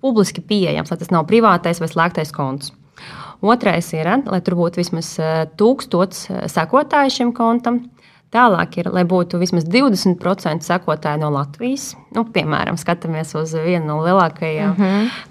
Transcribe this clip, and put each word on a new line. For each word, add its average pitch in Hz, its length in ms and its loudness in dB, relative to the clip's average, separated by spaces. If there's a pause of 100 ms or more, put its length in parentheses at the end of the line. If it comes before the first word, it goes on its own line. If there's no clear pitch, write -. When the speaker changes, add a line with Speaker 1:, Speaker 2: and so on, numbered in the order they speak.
Speaker 1:
publiski 214 400 2
pieejams, 160 480 -2
lai - 80 -2
tas - 160 -10
nav 160 160 2
privātais 185 480 4
vai 165 160 -4
slēgtais 165 400 0
konts. 139 400 -6 (720)
Otrais 196 480 2
ir, 160 160 -2 (240)
lai 185 80 0
tur 175 160 -2
būtu 175 240 0
vismaz, 175 320 -4 (480)
tūkstots, 190 720 0 (260)
sekotāju 277 640 2
šim 240 160 0
kontam. 240 460 0 (480)
Tālāk 214 480 2
ir, 175 160 -4
lai 180 160 4
būtu 175 300 0
vismaz 175 260 2
divdesmit 190 560 2
procenti 180 400 -2
sekotāju 156 560 -2
no 151 160 -2
Latvijas. 226 640 -6 (180)
Nu, 226 160 0
piemēram, 151 480 0
skatāmies 165 560 -4
uz 160 240 -4
vienu 160 300 0
no 151 160 -2
lielākajiem 170 640 2
Speaker 2:
Mhm. 196 380 2 (220)